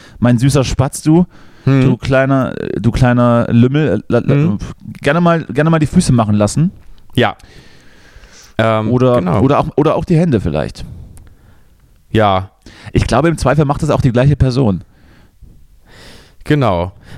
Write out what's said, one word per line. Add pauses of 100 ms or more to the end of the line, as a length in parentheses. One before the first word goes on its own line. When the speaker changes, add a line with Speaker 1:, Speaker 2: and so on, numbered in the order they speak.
(200)
Speaker 1:
mein
süßer
Spatz,
du. (380)
Speaker 2:
Hm.
Speaker 1:
Du
kleiner, (240)
du
kleiner
Lümmel.
Äh, (100)
la-,
la-,
Speaker 2:
Hm. (440)
Speaker 1:
gerne
mal,
gerne
mal
die
Füße
machen
lassen. (460)
Speaker 2:
Ja. (1200)
Ähm,
Speaker 1:
Oder,
Speaker 2:
genau.
Speaker 1:
oder
auch,
oder
auch
die
Hände
vielleicht. (1300)
Speaker 2:
Ja. (400)
Speaker 1:
Ich
glaube,
im
Zweifel
macht
das
auch
die
gleiche
Person. (1600)
Speaker 2:
Genau. (260)